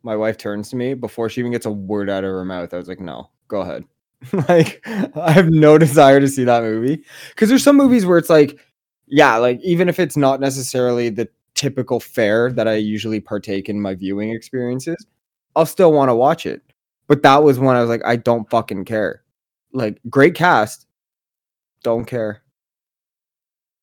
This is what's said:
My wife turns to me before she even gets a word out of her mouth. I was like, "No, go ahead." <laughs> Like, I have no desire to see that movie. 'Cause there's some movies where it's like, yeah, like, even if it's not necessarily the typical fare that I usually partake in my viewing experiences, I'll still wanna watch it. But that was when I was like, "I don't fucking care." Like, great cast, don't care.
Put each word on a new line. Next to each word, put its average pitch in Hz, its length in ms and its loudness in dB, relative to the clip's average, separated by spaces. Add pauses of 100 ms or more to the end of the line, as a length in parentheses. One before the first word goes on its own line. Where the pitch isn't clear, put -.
My 110 120 -6
wife 110 200 -4
turns 104 340 -10
to 131 40 -12
me 127 200 -6
before 117 340 -8
she 123 100 -8
even 120 140 -6
gets 120 120 -8
a 110 60 -6
word 101 380 -6
out 98 160 -4
of 95 40 -6
her 92 140 -8
mouth. 90 300 -10
I 87 40 -10
was 87 120 -14
like, 92 100 -14
"No, 73 300 -16 (180)
go 101 140 -6
ahead." 85 240 -10 (360)
<laughs> 127 120 -12 (160)
Like, 170 360 0 (300)
I 160 160 -4
have 165 180 4
no 156 280 6
desire 139 420 6
to 139 80 2
see 135 160 -2
that 120 180 2
movie. 113 440 -4 (320)
'Cause 220 100 2
there's 254 160 2
some 285 140 6
movies 247 280 4
where 180 120 4
it's 160 120 0
like, 151 300 4 (480)
yeah, 139 300 4
like, 123 240 0
even 175 280 0
if 165 100 -4
it's 156 180 -4
not 135 220 0
necessarily 123 720 -4
the 110 180 -6 (280)
typical 127 440 -4
fare 117 540 0
that 113 140 -2
I 110 80 0
usually 107 440 -4
partake 101 500 -8
in 104 120 -6
my 98 140 -6
viewing 101 360 -8
experiences, 127 760 -10 (500)
I'll 156 120 2
still 175 260 2
wanna 131 220 2
watch 139 300 0
it. - 160 -10 (460)
But 143 160 2
that 143 200 6
was 135 160 4
when 131 160 2
I 120 60 2
was 117 80 -2
like, 117 160 -4
"I 117 100 0
don't 117 340 -2
fucking 107 360 -4
care." 107 360 -6 (500)
Like, 113 280 -6 (100)
great 143 260 4
cast, 147 520 0 (960)
don't 117 220 -4
care. 110 360 -8 (1400)